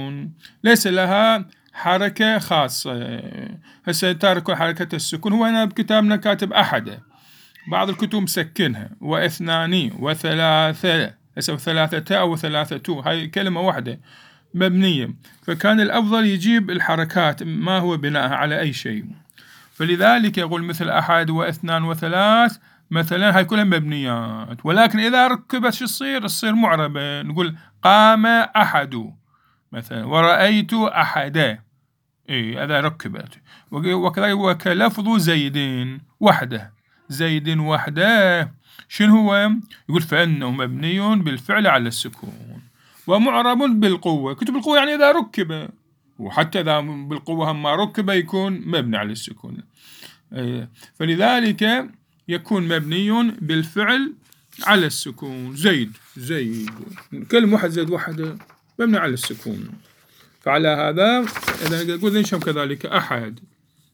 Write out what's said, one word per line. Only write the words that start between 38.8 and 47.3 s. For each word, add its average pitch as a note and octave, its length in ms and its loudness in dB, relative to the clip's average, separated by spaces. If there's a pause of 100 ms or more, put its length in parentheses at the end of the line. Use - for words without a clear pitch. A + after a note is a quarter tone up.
شنو G#3+ 280 6
هو؟ G#3 340 4 (380)
يقول D#3+ 140 0
فإنه D#3 480 2
مبني D3+ 640 0
بالفعل F#3 500 0
على C3 220 2
السكون - 720 -12 (440)
ومعرب A#3+ 520 4
بالقوة. F3+ 760 2
كتب B3+ 220 -2
القوة D4 220 2
يعني C#4+ 160 2
إذا D4 180 6
ركب، D#3+ 560 -4 (500)
وحتى D#3+ 420 -2
إذا D#3 200 0
بالقوة D3+ 720 -6